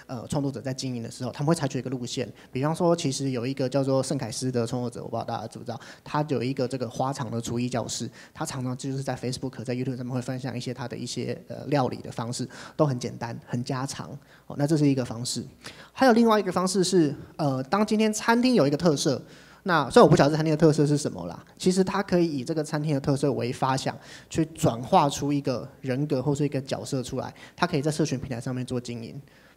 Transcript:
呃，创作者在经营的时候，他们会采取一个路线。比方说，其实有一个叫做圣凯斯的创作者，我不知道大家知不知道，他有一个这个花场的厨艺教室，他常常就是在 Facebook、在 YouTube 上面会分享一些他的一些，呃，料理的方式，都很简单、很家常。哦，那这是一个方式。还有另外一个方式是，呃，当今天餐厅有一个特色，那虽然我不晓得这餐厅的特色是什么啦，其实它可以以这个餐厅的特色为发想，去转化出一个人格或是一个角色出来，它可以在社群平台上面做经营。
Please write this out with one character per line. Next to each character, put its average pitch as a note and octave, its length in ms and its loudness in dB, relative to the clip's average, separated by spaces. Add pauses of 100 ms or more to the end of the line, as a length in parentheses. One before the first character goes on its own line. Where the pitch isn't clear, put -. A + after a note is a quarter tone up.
呃， A#2 200 -10
创 C#3+ 160 0
作 C#3 80 -2
者 A2+ 80 -8
在 C3 140 -6
经 C3 200 -6
营 A#2 80 -8
的 A2+ 80 -10
时 - 140 -12
候， A#2 80 -6
他 C#3+ 140 -6
们 - 20 2
会 E3 80 6
采 D3 100 0
取 C3 140 -2
一 - 20 -2
个 B2 80 -8
路 B2 160 -6
线。 A#2 240 -4 (220)
比 B2+ 100 -4
方 D3+ 140 0
说， E3+ 180 4
其 E3 160 0
实 C3+ 200 -2
有 B2 180 -2
一 C3+ 60 -2
个 C3+ 160 -2
叫 C#3 120 2
做 C3 220 2
圣 C#3+ 140 -2
凯 B2 120 -6
斯 C3 220 -4
的 A#2 160 0
创 B2 140 -4
作 B2 80 -4
者， - 120 -10
我 - 60 -10
不 - 80 -8
知 A2+ 60 -4
道 - 20 -8
大 A2+ 160 -6
家 A2 80 -8
知 - 100 -16
不 A2+ 60 -14
知 A#2 80 -8
道， A2+ 80 -10 (240)
他 - 240 -2
有 B2 160 0
一 C3 100 -2
个 C3 140 -2
这 C3+ 100 -6
个 A#2+ 120 -6
花 C3+ 240 -2
场 A#2+ 180 -6
的 A#2 80 -4
厨 A#2 180 -6
艺 B2 120 -2
教 A#2 180 -4
室， A2+ 220 -8 (240)
他 D#3+ 120 -8
常 C#3 160 -8
常 B2+ 140 -6
就 C#3 160 -8
是 C3+ 120 -6
在 C3 120 -4
Facebook、 B2 480 -6
在 B2 120 -4
YouTube B2 200 -4
上 B2 80 -10
面 B2 100 -8
会 B2+ 60 -2
分 B2+ 200 -6
享 A#2+ 180 -8
一 - 20 -6
些 B2 140 -6
他 A#2+ 140 -10
的 A#2+ 100 -10
一 B2 80 -10
些， B2 420 -6
呃， A#2 200 -12
料 C3+ 200 2
理 - 100 -6
的 - 140 -12
方 A#2 220 -6
式， B2 160 -6 (260)
都 D#3+ 80 2
很 C3+ 160 2
简 A#2+ 160 -8
单、 A#2+ 300 -8
很 B2 180 -4
家 C3+ 220 -4
常。 - 240 -10 (380)
哦， - 100 -12
那 C#3+ 80 2
这 D#3 100 2
是 D3 120 4
一 C3+ 80 4
个 B2+ 100 0
方 A#2 180 -8
式。 B2 220 -6 (460)
还 - 160 4
有 A#3+ 60 8
另 A#3 140 6
外 G#3+ 120 6
一 - 20 4
个 F#3+ 100 -2
方 F3+ 160 2
式 F#3 160 2
是， E3+ 300 4 (220)
呃， C3+ 280 0
当 G3+ 220 2
今 G#3+ 140 2
天 G#3+ 120 4
餐 A#3 300 2
厅 B3+ 140 4
有 D3+ 100 6
一 C#3+ 60 4
个 D3+ 40 2
特 D#3 200 4
色， C3+ 260 0 (420)
那 D#3+ 280 2
虽 A#3+ 100 10
然 - 20 12
我 F3+ 60 12
不 E3+ 80 8
晓 E3 60 8
得 C#3+ 80 6
这 D#3 40 2
餐 D3+ 80 0
厅 D#3+ 80 2
的 D3+ 60 4
特 D#3 160 8
色 D3+ 100 4
是 D3 140 4
什 C3 140 -4
么 F2 160 -8
啦， - 180 -12 (140)
其 F#3 120 4
实 F#3 120 4
它 F#3+ 180 0
可 F3+ 160 0
以 F3 80 4
以 C#3+ 180 -2
这 D#3 120 -4
个 D3+ 80 0
餐 D3+ 180 -4
厅 D3+ 140 0
的 C3+ 40 0
特 C#3+ 160 2
色 C#3 180 2
为 A#2+ 200 -2
发 C3 240 0
想， B2 180 -4 (360)
去 D#3+ 140 0
转 B2+ 360 0
化 D#3 260 4
出 C#3+ 240 -2
一 C#3+ 100 0
个 C3+ 280 -4 (120)
人 C3 260 -2
格 D3 120 2
或 C#3+ 140 0
是 C#3 100 0
一 C#3+ 60 4
个 C#3 100 -4
角 B2+ 240 -6
色 B2+ 200 -4
出 B2+ 160 -8
来， A#2+ 120 -8 (240)
它 F3 120 0
可 D#3+ 100 -2
以 C3+ 60 2
在 D#3 80 2
社 D#3 120 0
群 C#3 140 0
平 - 120 -8
台 A#2+ 120 -8
上 C3 140 -8
面 B2+ 100 -6
做 B2 160 -4
经 A#2+ 220 -10
营。 C#3 180 -12 (360)